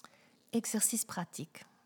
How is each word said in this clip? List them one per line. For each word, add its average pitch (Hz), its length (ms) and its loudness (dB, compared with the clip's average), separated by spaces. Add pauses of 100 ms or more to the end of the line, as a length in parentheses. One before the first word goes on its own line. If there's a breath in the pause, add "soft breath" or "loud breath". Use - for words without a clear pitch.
(520 loud breath)
Exercice 220 520 2
pratique. - 600 -8 (220)